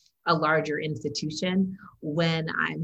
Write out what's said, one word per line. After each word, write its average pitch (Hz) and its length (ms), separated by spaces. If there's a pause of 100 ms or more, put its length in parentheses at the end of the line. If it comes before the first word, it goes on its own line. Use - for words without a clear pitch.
(260)
a 170 80
larger 156 440
institution 156 960 (240)
when 160 480 (100)
I'm 160 260